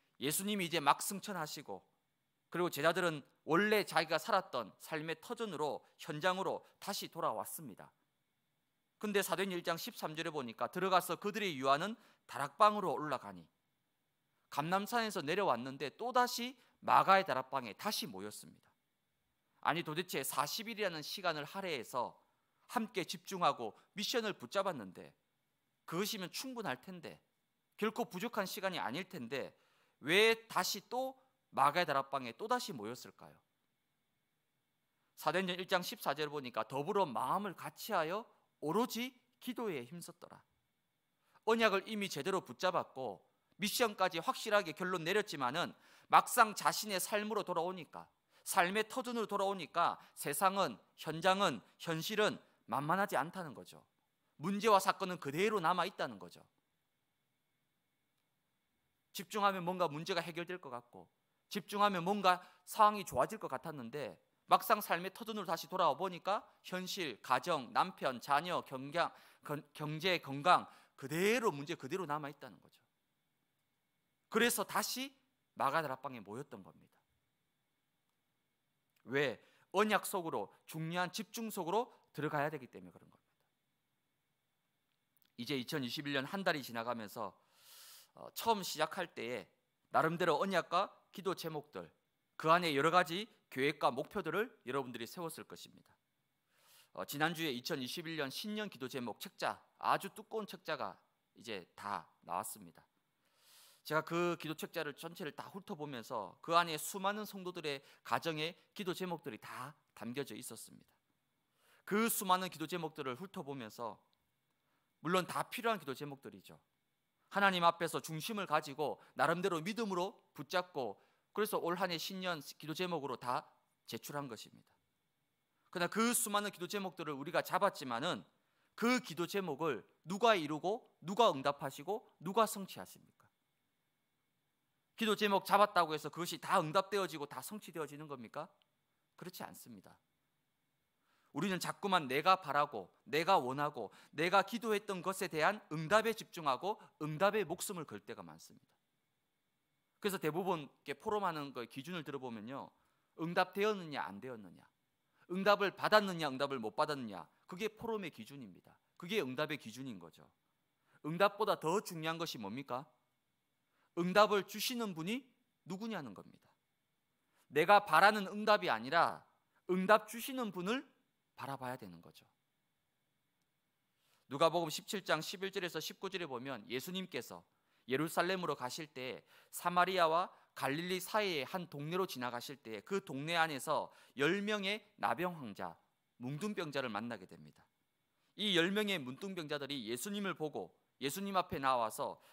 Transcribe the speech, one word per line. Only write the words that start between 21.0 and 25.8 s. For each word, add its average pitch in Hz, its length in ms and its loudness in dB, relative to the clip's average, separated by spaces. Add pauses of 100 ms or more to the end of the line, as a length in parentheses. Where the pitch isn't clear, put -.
시간을 160 440 -2
할애해서 135 760 -6 (460)
함께 208 380 -4
집중하고 147 760 0 (140)
미션을 208 400 -2
붙잡았는데 107 840 -4 (680)